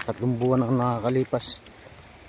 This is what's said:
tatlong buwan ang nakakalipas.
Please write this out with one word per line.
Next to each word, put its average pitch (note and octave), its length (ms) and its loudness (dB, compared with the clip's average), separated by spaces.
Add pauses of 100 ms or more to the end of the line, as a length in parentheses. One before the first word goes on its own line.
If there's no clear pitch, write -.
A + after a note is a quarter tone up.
tatlong A#2+ 320 -2
buwan B2+ 320 2
ang B2 80 2
nakakalipas. B2 880 0 (680)